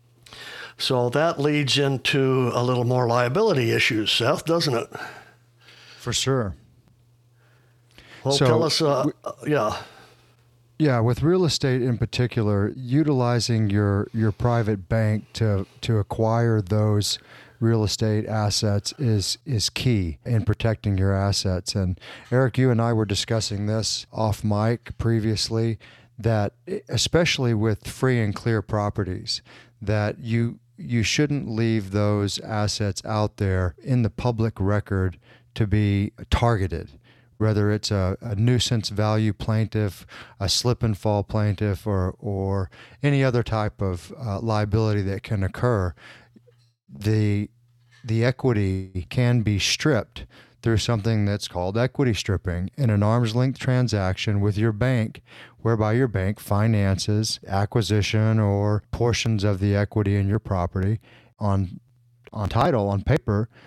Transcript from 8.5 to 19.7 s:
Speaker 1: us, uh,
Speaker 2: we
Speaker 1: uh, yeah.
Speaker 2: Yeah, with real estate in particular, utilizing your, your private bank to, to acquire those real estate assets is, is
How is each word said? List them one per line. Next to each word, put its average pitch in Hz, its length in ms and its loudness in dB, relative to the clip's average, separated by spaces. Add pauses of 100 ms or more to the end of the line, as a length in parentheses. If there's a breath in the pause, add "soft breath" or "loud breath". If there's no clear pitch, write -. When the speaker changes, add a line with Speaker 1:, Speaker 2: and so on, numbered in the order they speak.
Speaker 1:
us, 151 180 0
uh, 143 260 2
Speaker 2:
we - 60 0 (120)
Speaker 1:
uh, - 80 -10 (140)
yeah. 123 360 0 (960 loud breath)
Speaker 2:
Yeah, 131 200 4
with 120 240 2
real 180 200 2
estate 131 380 0
in 120 160 0
particular, 107 800 0
utilizing 120 920 2
your, 101 460 2
your 110 160 2
private 110 580 0
bank 107 440 0
to, 101 340 0 (140)
to 113 180 0
acquire 113 640 2
those 107 560 2 (400 loud breath)
real 113 240 2
estate 107 440 0
assets 104 680 0
is, 110 480 0
is 120 260 -2